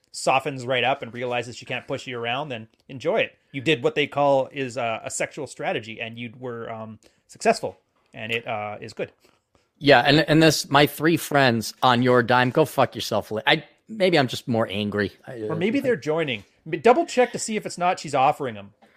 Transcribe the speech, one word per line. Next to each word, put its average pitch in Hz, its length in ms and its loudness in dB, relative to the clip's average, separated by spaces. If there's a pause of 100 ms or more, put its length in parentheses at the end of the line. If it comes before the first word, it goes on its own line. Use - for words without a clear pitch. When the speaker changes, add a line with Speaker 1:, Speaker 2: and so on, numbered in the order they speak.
(120)
Speaker 1:
softens 135 540 -2
right 123 180 0
up 135 180 0
and 117 120 -12
realizes 120 420 -6
she - 100 -16
can't 123 200 -10
push 135 200 -8
you 123 120 -10
around, 123 320 -4
then 110 180 -12 (200)
enjoy 147 320 -2
it. - 160 -4 (160)
You 139 100 -8
did 147 200 2
what 151 120 0
they 147 120 0
call 139 460 2
is, 131 240 -8
uh, 113 280 -4
a 127 60 -8
sexual 147 360 -6
strategy, 120 540 -8
and 117 180 -12
you 120 200 -10
were, 117 320 -10
um, 110 280 -12 (280)
successful, - 520 -2 (360)
and 113 180 -8
it, 117 140 -4
uh, 104 340 -6
is 110 120 -14
good. - 200 -10 (640)
Speaker 2:
Yeah, 139 220 8
and, 143 200 4
and 156 220 4
this, 156 280 4
my 143 160 6
three 160 320 0
friends 127 640 2
on 123 200 4
your 127 200 6
dime, 123 280 2
go 156 140 4
fuck - 300 0
yourself. 104 360 -4
Li-, 107 160 -6
I, 151 180 2 (240)
maybe 185 300 2
I'm 135 100 4
just - 200 -8
more 110 220 2
angry. 101 420 -2 (140)
I, 131 160 -12
Speaker 1:
Or 107 100 -4
Speaker 2:
uh, 160 40 -4
Speaker 1:
maybe 214 220 0
Speaker 2:
I 269 40 -4
Speaker 1:
they're 247 140 0
joining. 143 480 -4 (200)
But 160 180 -6
double 262 240 6
check 247 260 0
to 196 60 -8
see 214 180 -6
if 196 100 -6
it's - 120 -12
not 175 220 0
she's 143 140 -8
offering 135 420 2
'em 101 160 -18 (240)